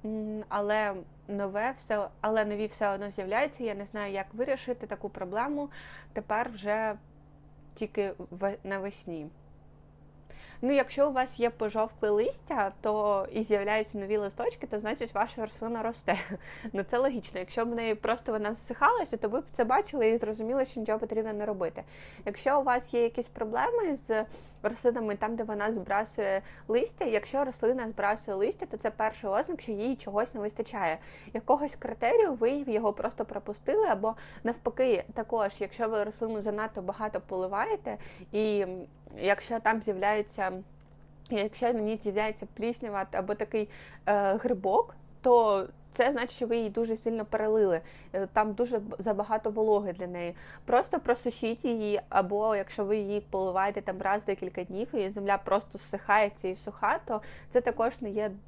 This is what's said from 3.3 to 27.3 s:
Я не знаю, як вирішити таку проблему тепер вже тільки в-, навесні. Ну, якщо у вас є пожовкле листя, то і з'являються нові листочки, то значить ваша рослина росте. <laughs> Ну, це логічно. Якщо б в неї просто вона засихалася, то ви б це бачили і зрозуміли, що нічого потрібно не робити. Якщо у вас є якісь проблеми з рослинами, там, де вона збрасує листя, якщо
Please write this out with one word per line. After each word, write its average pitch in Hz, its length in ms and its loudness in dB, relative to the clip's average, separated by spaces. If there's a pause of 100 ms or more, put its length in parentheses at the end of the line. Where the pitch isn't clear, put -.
Я 214 100 -2
не 202 120 -8
знаю, 202 260 -6
як 190 220 -4
вирішити 247 520 -4
таку 208 220 -8
проблему 262 640 -4 (420)
тепер 226 380 -2
вже 214 440 -2 (800)
тільки 208 380 -2 (180)
в-, 196 340 -2
навесні. 190 600 -6 (1400)
Ну, 254 100 2
якщо 277 360 4
у 285 40 -2
вас 254 280 -2
є 233 100 4
пожовкле 220 600 0
листя, 220 720 2
то 208 520 2
і 220 100 -2
з'являються 214 560 2
нові 202 180 0
листочки, 208 500 -2
то 220 120 -4
значить 226 360 -4
ваша 226 280 0
рослина 226 400 -4
росте. 226 360 0 (120)
<laughs> 196 80 -6 (340)
Ну, 196 100 0
це 220 160 0
логічно. 247 420 0
Якщо 208 240 -2
б 240 60 -2
в 233 40 -2
неї 226 200 0
просто 220 380 -2
вона 214 220 0
засихалася, 302 640 2
то 214 120 -2
ви 233 120 0
б - 120 -12
це 247 120 2
бачили 240 440 4
і 226 80 6
зрозуміли, 226 500 0
що 254 140 -8
нічого 220 180 0
потрібно 220 340 -2
не 208 140 -2
робити. 185 360 -4 (440)
Якщо 269 340 2
у - 20 -2
вас 247 320 0
є 240 80 4
якісь 233 260 0
проблеми 311 680 0
з 220 300 0 (380)
рослинами, 226 540 2
там, 220 200 -2
де 226 80 -4
вона 214 280 0
збрасує 196 720 0 (260)
листя, 254 360 2
якщо 254 400 2